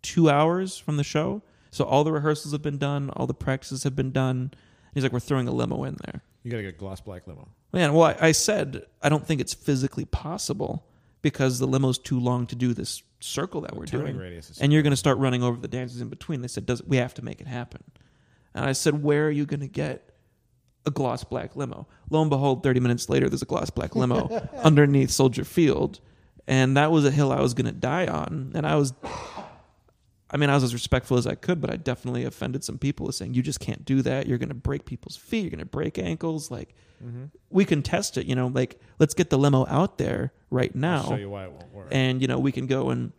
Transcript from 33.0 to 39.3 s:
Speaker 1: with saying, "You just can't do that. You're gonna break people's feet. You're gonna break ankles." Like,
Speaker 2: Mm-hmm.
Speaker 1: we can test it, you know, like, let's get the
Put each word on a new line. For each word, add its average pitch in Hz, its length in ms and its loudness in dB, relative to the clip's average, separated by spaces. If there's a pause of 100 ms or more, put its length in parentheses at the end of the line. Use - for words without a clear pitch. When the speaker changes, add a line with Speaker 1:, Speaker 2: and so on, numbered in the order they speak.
Speaker 1:
with 131 100 -6
saying, 110 180 -8
"You 127 80 2
just 139 160 -4
can't - 260 -8
do 135 180 2
that. 131 260 -2
You're 123 100 0
gonna - 160 -6
break 139 300 -6
people's - 320 -14
feet. 226 260 -4
You're - 80 -6
gonna 78 140 -10
break - 340 -6
ankles." 160 520 -4
Like, - 240 -12 (300)
Speaker 2:
Mm-hmm. 123 200 -12 (260)
Speaker 1:
we 185 160 6
can 147 160 2
test - 340 -2
it, - 80 -2
you 127 100 -2
know, 127 120 0
like, 127 340 -2 (180)
let's 156 140 6
get 170 160 0
the 143 80 2